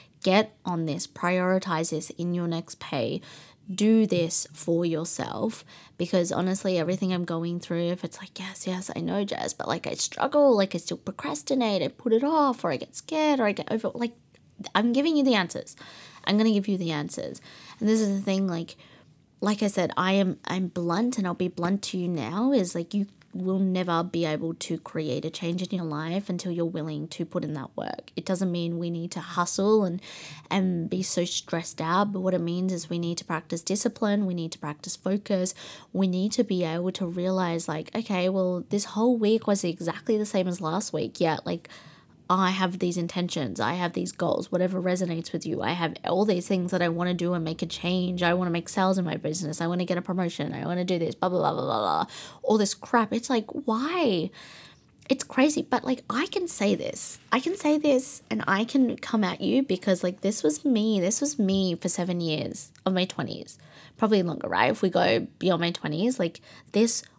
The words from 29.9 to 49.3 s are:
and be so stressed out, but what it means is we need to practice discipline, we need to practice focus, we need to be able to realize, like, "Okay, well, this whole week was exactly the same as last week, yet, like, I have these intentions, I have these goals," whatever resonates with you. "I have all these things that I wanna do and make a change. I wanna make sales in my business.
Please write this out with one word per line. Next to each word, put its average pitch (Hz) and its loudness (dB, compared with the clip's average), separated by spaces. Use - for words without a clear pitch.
and 180 0
be 185 -2
so 175 0
stressed - -4
out, 185 2
but 196 -4
what 185 2
it 170 0
means 180 0
is 165 -6
we 170 -2
need 170 -2
to - -10
practice 165 -4
discipline, 208 0
we 180 0
need 165 -4
to - -12
practice 151 -8
focus, 190 -2
we 190 4
need 185 0
to 240 2
be 180 0
able 170 -2
to 185 -4
realize, 175 0
like, 156 -6
"Okay, 190 0
well, 185 0
this 202 0
whole 233 2
week 220 2
was 202 2
exactly 170 -2
the 208 0
same 190 0
as 175 -4
last 175 -2
week, 156 -4
yet, 160 2
like, 175 -6
I 185 4
have 185 0
these 175 0
intentions, 170 -2
I 113 2
have 175 -2
these 180 -4
goals," - 0
whatever 185 0
resonates 175 -2
with 160 -6
you. - -4
"I 127 0
have 165 -2
all 185 2
these 180 0
things 180 0
that 185 0
I 175 2
wanna 175 0
do 175 0
and 165 -2
make 160 -6
a 175 -2
change. 180 -2
I 170 4
wanna 180 0
make 170 -2
sales 190 4
in 185 0
my - -2
business. 160 -4